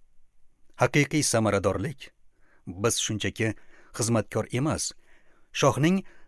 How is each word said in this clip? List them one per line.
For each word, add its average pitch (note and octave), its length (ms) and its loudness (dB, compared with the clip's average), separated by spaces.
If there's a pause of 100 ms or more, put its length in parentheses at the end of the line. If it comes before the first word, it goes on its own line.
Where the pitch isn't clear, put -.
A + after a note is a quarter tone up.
(800)
Haqiqiy C#3+ 440 2
samaradorlik G2+ 880 0 (560)
biz G#2+ 300 0
shunchaki G#2+ 520 -2 (440)
xizmatkor A2+ 580 0
emas, B2 420 -2 (640)
shohning D3 420 4 (320)